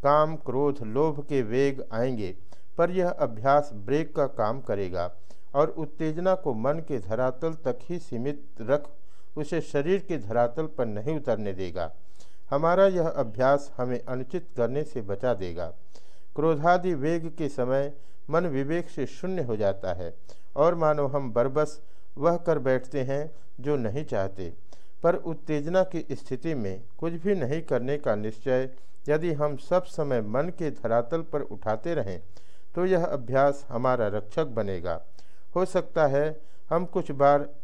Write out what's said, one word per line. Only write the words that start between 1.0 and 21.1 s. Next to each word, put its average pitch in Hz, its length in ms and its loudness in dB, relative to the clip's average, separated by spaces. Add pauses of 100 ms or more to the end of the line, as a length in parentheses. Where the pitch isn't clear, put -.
के 139 160 0
वेग 131 420 0 (100)
आएंगे, 110 420 -2 (420)
पर 175 140 2
यह 180 180 2
अभ्यास 139 640 2
ब्रेक 135 420 -2
का 147 120 2
काम 117 340 0
करेगा 92 500 -2 (440)
और 156 140 2
उत्तेजना 160 680 0
को 170 180 -2
मन 120 200 0
के 156 260 -2
धरातल 127 540 0
तक 143 280 -2
ही 175 180 -4
सीमित 135 480 -2 (140)
रख 139 280 2 (480)
उसे 156 240 0
शरीर 151 380 2
के 180 180 -2
धरातल 120 480 2
पर 135 200 -2
नहीं 107 320 0
उतरने 107 360 0
देगा। 90 380 -2 (580)
हमारा 165 360 4
यह 180 220 4
अभ्यास 135 720 2
हमें 123 280 -2
अनुचित 131 420 -2 (100)
करने 123 260 2
से 131 180 -2
बचा 101 320 0
देगा। 87 400 -2 (640)
क्रोधादि 170 580 4
वेग 160 420 0
के 147 140 -2
समय 135 440 0 (360)
मन 170 160 2
विवेक 156 440 0
से 139 160 -2
शून्य 180 380 -2
हो 117 120 0
जाता 98 380 0
है 87 200 -2 (420)
और 165 200 4
मानो 151 320 2
हम 135 260 0